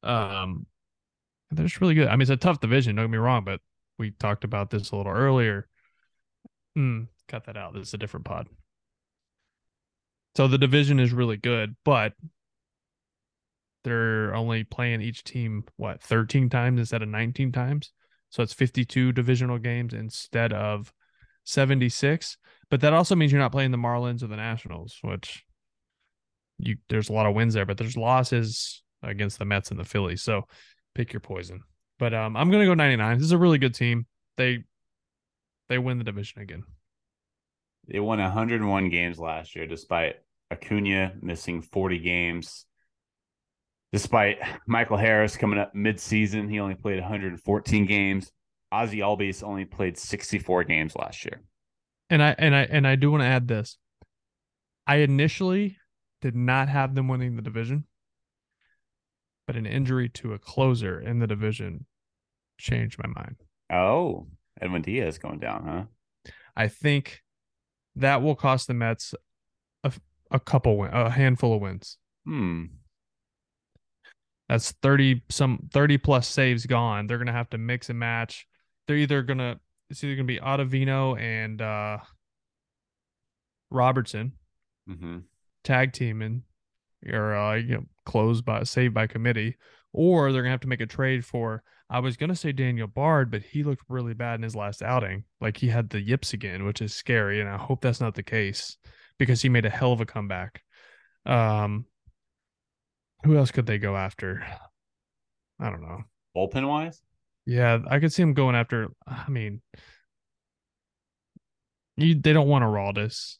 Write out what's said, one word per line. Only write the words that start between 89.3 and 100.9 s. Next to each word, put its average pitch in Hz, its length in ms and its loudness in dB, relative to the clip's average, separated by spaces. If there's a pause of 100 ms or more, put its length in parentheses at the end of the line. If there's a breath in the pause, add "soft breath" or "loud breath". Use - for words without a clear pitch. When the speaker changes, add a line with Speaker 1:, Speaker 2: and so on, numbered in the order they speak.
Speaker 1:
or 160 380 4
they're 131 120 2
gonna 127 80 0
have 127 80 0
to 135 80 -8
make 123 140 -2
a 113 40 -4
trade 131 400 -2
for, 113 380 -6 (260 soft breath)
I 123 80 -2
was 123 200 -2
gonna 170 180 -2
say 160 160 -4
Daniel 123 340 -2
Bard, 135 460 2
but 107 100 -4
he 147 220 -4
looked 143 260 -2
really 123 240 -4
bad 117 220 -6
in 113 80 -6
his 110 120 -6
last 104 280 -8
outing. 107 400 -2 (180)
Like, 110 160 -2
he 127 120 2
had 113 200 0
the 107 100 -4
yips 110 340 -2
again, 98 320 -6
which 104 180 -4
is 104 100 -6
scary, 107 480 0
and 101 80 -4
I 98 80 -6
hope 127 240 -4
that's 123 180 0
not 113 140 -2
the - 80 -10
case 107 560 -4 (400 soft breath)
because 123 240 4
he 135 80 4
made 120 160 4
a 107 60 0
hell 127 200 2
of 113 100 0
a 110 40 -2
comeback. 98 560 -8 (640 soft breath)